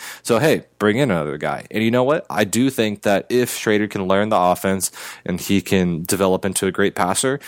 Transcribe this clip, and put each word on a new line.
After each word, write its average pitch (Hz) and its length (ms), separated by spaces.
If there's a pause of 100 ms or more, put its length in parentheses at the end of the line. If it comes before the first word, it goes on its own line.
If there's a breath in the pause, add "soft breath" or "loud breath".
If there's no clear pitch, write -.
(240 loud breath)
So, 113 160
hey, 147 240 (140)
bring 107 200
in 139 120
another 76 280
guy. 76 340
And 110 100
you 113 80
know 123 140
what? 147 260
I 107 140
do 113 260
think 107 340
that 101 260
if 123 280
Schrader 107 300
can 98 220
learn 101 180
the 110 100
offense 90 540 (340 loud breath)
and 90 140
he 98 220
can 87 420
develop 92 400
into 98 240
a 95 40
great 98 240
passer, 117 520